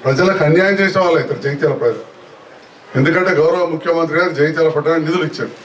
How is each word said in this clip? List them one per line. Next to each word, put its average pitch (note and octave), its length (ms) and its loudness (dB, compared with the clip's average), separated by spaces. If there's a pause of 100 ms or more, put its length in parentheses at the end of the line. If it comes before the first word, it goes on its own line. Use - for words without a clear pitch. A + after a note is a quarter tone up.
ప్రజలకు E3 440 2
అన్యాయం F#3+ 340 4
చేసిన F#3+ 240 0
వాళ్ళు E3 160 2
అవుతారు - 240 -6
జగిత్యాల C#3+ 360 -2
ప్రజలు. A2+ 240 -2 (920)
ఎందుకంటే F3+ 400 2
గౌరవ E3+ 240 2 (100)
ముఖ్యమంత్రి E3 460 -2
గారు F3 180 0
జగిత్యాల D#3 380 2
పట్టణానికి D#3 320 0
నిధులు F3 220 -2
ఇచ్చారు. B2+ 240 -10 (120)